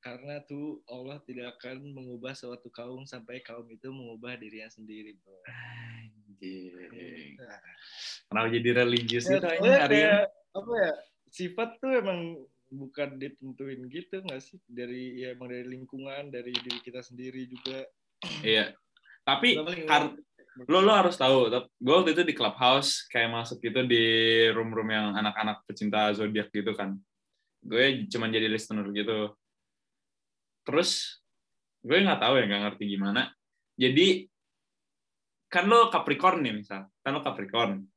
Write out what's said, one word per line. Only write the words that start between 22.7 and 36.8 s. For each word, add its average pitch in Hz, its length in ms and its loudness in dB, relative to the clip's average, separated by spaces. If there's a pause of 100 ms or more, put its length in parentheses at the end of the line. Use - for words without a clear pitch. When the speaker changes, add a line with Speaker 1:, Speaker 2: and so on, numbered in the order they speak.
Speaker 2:
kayak 117 260 0
masuk 117 300 -6
gitu 120 240 0
di 120 180 4 (460)
room-room 113 400 -2
yang 107 240 0
anak-anak 107 500 -2
pecinta 104 480 0
zodiak 107 380 -2
gitu 104 240 -4
kan. 98 240 -6 (640)
Gue 127 480 2
cuman 113 220 -4
jadi 110 180 0
listener 107 420 -4
gitu. 104 420 -2 (1300)
Terus - 600 0 (600)
gue 131 140 0
nggak 190 240 4
tahu 120 160 4
ya, 123 100 4
nggak 101 220 0
ngerti 104 200 -8
gimana. 101 440 -2 (420)
Jadi 151 540 4 (1200)
kan 180 180 0
lo 226 220 8
Capricorn 175 540 2
nih 117 140 -2
misal, 98 320 -10 (100)